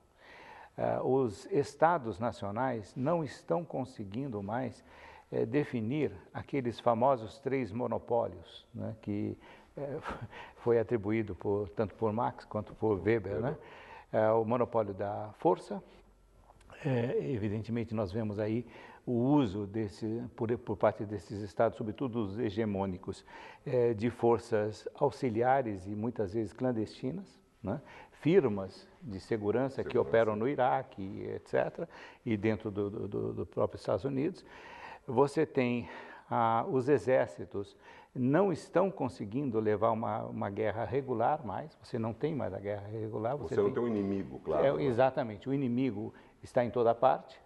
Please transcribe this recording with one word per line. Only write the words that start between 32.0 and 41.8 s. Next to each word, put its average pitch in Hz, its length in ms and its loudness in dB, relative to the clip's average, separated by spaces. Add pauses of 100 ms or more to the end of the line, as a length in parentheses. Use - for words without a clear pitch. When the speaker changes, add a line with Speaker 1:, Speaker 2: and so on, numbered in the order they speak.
Speaker 1:
e 117 100 2
dentro 107 340 0
do, 101 200 -2
do, 101 180 -6
do, 110 240 -4
do 104 140 -6
próprio - 320 -2
Estados - 260 -2
Unidos. 139 400 -2 (640)
Você 143 400 4
tem, 123 420 0 (420)
ah, 117 380 4
os 131 200 2
exércitos 127 880 2 (380)
não 147 380 4
estão 165 380 0
conseguindo 117 680 -4
levar 107 340 4
uma, 113 320 -2
uma 113 260 -4
guerra 107 340 -2
regular 127 600 0
mais, 120 360 -8